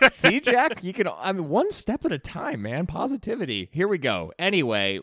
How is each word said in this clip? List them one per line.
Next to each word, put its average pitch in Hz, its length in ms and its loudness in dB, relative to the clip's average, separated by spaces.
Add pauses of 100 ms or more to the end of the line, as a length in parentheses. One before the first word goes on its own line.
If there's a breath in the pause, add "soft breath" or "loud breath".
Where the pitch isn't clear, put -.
See? 262 80 10
<laughs> - 20 6
See, 247 300 4
Jack? 247 420 2
You 180 80 -4
can, 190 160 -2
I 113 240 -4
mean, 180 160 -4
one 254 240 2
step - 320 -4
at 320 80 -2
a 147 80 -4
time, 165 440 -6
man. 131 240 -2
Positivity. 185 840 -4
Here 180 160 0
we 208 100 0
go. 101 400 -2
Anyway, 117 640 2